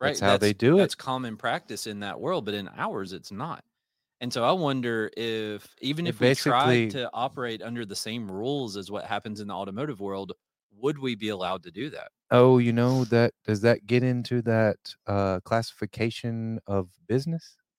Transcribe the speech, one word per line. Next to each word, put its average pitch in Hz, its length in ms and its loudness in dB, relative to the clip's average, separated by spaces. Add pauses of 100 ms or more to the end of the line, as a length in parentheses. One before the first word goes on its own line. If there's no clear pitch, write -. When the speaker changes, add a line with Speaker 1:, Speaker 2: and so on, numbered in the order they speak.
Speaker 1:
right? 139 80 0
Speaker 2:
That's 135 100 -4
how 101 180 4
they 104 120 4
Speaker 1:
That's, 98 80 0
Speaker 2:
do 135 200 6
it. 196 40 8
Speaker 1:
that's - 140 0
common 127 420 -6
practice 120 500 -6
in 104 140 -8
that 98 180 -8
world, 147 260 -4
but 104 80 -4
in 104 220 -6
ours, 120 380 -6
it's - 180 -16
not. 135 320 -10 (580)
And 123 120 -6
so 120 100 0
I 151 80 6
wonder 123 640 0
if, 110 640 -6
even 156 240 -2
Speaker 2:
It 170 40 0
Speaker 1:
if - 100 -6
we 123 140 6
tried 127 480 4
Speaker 2:
basically 113 80 0
Speaker 1:
to 120 240 -6
operate 117 480 -6
under 117 240 -8
the 95 100 -10
same 110 340 -6
rules 113 460 -4
as 98 160 -10
what 101 140 -8
happens 107 340 -6
in 104 80 -10
the 101 60 -8
automotive 98 480 -8
world, 98 320 -6 (380)
would 139 280 -4
we 127 160 -4
be 107 140 -4
allowed 92 340 -4
to 87 80 -16
do 123 200 -10
that? - 200 -14 (200)
Speaker 2:
Oh, 127 260 10
you 120 160 4
know, 123 320 4
that, 117 280 4 (120)
does 107 160 0
that 110 260 4
get 123 160 4
into 123 400 0
that, 110 340 4 (300)
uh, 98 340 2
classification 113 1300 -4
of 98 220 -2 (180)
business 143 500 -2 (220)